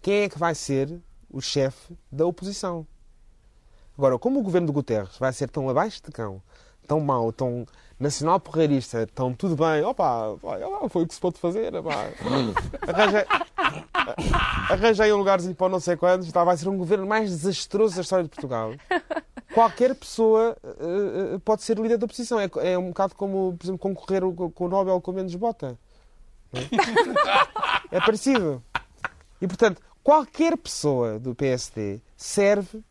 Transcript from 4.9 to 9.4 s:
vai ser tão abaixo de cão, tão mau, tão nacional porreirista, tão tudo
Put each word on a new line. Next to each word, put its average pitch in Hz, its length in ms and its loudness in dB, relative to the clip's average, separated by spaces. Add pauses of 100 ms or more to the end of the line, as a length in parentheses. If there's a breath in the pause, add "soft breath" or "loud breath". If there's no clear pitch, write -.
vai 131 140 0
ser 123 160 -4
tão 135 220 -4
abaixo 170 320 0
de - 80 -14
cão, 101 320 -10 (440 soft breath)
tão 151 140 0
mau, 127 320 0
tão 120 340 -4 (320 soft breath)
nacional 165 400 0
porreirista, 139 680 0
tão 127 260 -4
tudo 165 240 -2